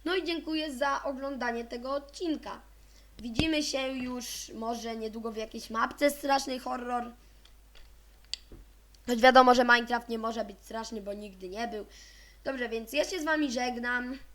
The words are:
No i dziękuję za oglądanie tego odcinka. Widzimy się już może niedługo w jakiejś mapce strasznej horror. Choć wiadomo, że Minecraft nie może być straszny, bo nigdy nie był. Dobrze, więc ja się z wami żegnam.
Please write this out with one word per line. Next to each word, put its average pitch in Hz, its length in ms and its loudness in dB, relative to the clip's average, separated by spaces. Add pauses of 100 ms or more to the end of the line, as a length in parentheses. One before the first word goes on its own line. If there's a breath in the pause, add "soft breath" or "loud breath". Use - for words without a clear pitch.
No 339 100 0
i 359 100 0
dziękuję 311 500 -4
za 277 300 -2
oglądanie 254 600 -4
tego 247 280 -8
odcinka. 285 680 -6 (580)
Widzimy 294 440 0
się 269 260 -2
już 254 680 -6
może 226 420 -4
niedługo 220 360 -6
w 208 40 -14
jakiejś 220 340 -8
mapce 247 400 2
strasznej 269 480 0
horror. 247 460 -4 (2000)
Choć 240 140 0
wiadomo, 254 340 12
że 254 100 6
Minecraft 240 440 4
nie 233 100 -4
może 226 260 -4
być 202 180 -12
straszny, 226 380 -10
bo 196 120 -8
nigdy 196 360 -12
nie 208 200 -6
był. 208 180 -10 (580 soft breath)
Dobrze, 254 240 -4
więc 226 240 -6
ja 294 120 2
się 359 160 -4
z 294 40 -4
wami 302 280 2
żegnam. 247 680 -2 (160)